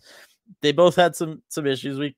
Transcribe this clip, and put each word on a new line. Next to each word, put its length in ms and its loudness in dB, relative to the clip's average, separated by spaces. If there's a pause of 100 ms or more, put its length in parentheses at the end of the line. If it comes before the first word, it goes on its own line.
(640)
They 100 0
both 240 4
had 200 4
some, 320 -8
some 180 -6
issues. 320 -4
We, 200 -6